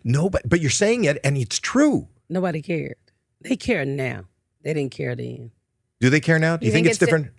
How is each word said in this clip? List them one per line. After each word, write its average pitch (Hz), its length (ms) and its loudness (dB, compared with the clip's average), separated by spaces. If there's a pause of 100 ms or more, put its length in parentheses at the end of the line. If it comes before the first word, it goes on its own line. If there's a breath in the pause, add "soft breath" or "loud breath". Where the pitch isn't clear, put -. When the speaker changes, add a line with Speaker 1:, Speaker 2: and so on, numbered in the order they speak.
Speaker 1:
Nobody, 147 440 0
but 175 120 4
you're 135 100 0
saying 220 340 2
it 143 200 0
and 139 140 0
it's - 200 -4
true. 262 500 2 (200)
Speaker 2:
Nobody 175 340 -4
cared. 156 340 -6 (440)
They - 160 -2
care 180 280 -2
now. 131 420 -4 (360)
They 151 120 -4
didn't 139 180 -4
care 131 240 -6
then. 120 360 -12 (480)
Speaker 1:
Do 127 100 4
they 151 100 4
care 160 200 2
now? 165 160 2
Do 160 100 -4
you 110 40 2
Speaker 3:
You - 20 4
Speaker 1:
think 165 140 4
Speaker 3:
think 160 80 4
Speaker 1:
it's - 0 -
Speaker 3:
it's - 60 -4
di- 180 60 4
Speaker 1:
different? 156 220 2 (100)